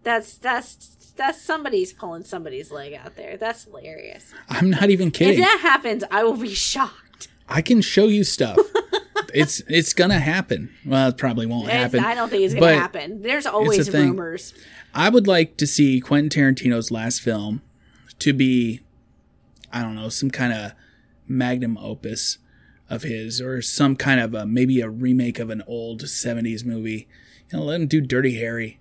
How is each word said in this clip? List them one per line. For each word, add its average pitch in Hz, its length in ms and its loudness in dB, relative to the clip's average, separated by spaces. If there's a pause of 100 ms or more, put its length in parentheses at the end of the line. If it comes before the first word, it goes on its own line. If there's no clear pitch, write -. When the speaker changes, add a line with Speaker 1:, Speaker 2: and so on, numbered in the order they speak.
Speaker 1:
that's, 226 340 -4
that's, - 800 -8
that's 277 240 -4
somebody's 262 520 -4
pulling 170 320 -12
somebody's 156 460 -12
leg 143 220 -14
out - 240 -18
there. - 200 -16
That's 220 280 -8
hilarious. - 680 -20 (160)
Speaker 2:
I'm 185 220 2
not 190 200 4
even 185 200 4
kidding. - 240 6
Speaker 1:
If 349 60 4
that 381 220 6
happens, 254 480 0
I 202 120 2
will 233 140 2
be 220 180 -8
shocked. - 760 -6 (200)
Speaker 2:
I 160 140 0
can 233 180 6
show 196 260 4
you 208 180 4
stuff. - 380 2
Speaker 1:
<laughs> - 60 2 (680)
Speaker 2:
It's, 147 340 2
it's 160 240 2
gonna 180 280 4
happen. 135 520 -2 (140)
Well, 135 220 4
it 127 100 -2
probably 117 280 -2
won't 117 180 -2
Speaker 1:
It's, 208 100 -2
Speaker 2:
happen, 240 300 0
Speaker 1:
I 233 100 0
don't 226 160 -4
think 196 140 2
it's 147 100 0
gonna 165 120 4
Speaker 2:
but 165 100 6
Speaker 1:
happen. 151 460 -6
There's 285 220 -4
Speaker 2:
it's 277 80 -6
a - 0 -
Speaker 1:
always 214 360 2
Speaker 2:
thing. 151 220 2
Speaker 1:
rumors. 180 440 -8 (400)
Speaker 2:
I 170 160 2
would 233 160 6
like 170 320 4
to 147 80 2
see 135 340 4
Quentin 147 300 2 (240)
Tarantino's 120 360 0
last 117 300 -2
film 107 400 -4 (600)
to 147 120 2
be, 127 480 2 (920)
I 120 100 -4
don't 110 120 -6
know, 110 140 -10
some 135 220 -4
kinda 110 440 -4 (520)
magnum 123 500 -2
opus 107 600 -6 (500)
of 113 140 -8
his, 113 380 -6
or 127 200 -6
some 135 360 2
kind 135 240 2
of 113 120 -4
a, 107 140 -6
maybe 127 340 2
a 113 80 -4
remake 123 500 0
of 113 120 -8
an 107 160 -8
old 117 420 -10
seventies 117 560 -4
movie. 110 420 -6 (460)
You 151 60 -6
know, 156 60 -4
let 160 160 -4
him 151 80 -2
do 156 120 4
Dirty 127 360 0
Harry 113 440 -6